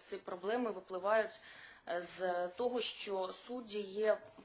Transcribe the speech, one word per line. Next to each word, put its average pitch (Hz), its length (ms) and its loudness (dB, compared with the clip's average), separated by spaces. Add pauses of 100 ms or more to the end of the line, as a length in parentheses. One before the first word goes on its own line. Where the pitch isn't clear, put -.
ці - 160 -6
проблеми 202 540 0
випливають, 190 680 2 (500)
е, 175 120 0
з 180 460 0
того, 240 340 2
що 185 520 0 (140)
судді 226 320 -4
є 208 380 4 (280)